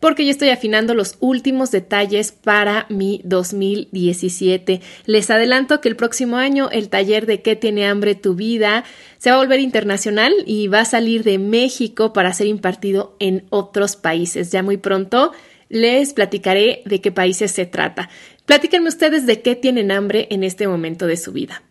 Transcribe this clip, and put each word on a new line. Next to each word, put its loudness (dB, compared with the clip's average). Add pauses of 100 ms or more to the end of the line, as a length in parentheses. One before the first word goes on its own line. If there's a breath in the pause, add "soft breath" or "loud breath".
porque 2
yo 2
estoy 2
afinando 0
los -2
últimos 0
detalles -2
para 0
mi -4
dos -2
mil -4
diecisiete. 0 (240 loud breath)
Les 2
adelanto 2
que 0
el -2
próximo -2
año 0
el -4
taller 0
de 0
¿Qué 0
tiene 0
hambre 2
tu -2
vida? 0 (320 loud breath)
Se 0
va 6
a 6
volver 2
internacional 0 (100)
y -2
va 4
a 4
salir 0
de 2
México 0
para 0
ser -2
impartido -4
en -2
otros -2
países. -4
Ya -2
muy 0
pronto 0 (380 loud breath)
les 2
platicaré 0
de -2
qué 0
países 0
se -4
trata. -6 (340 loud breath)
Platíquenme 2
ustedes 0
de 2
qué 0
tienen 0
hambre -2
en -2
este -4
momento -4
de 0
su -10
vida. -10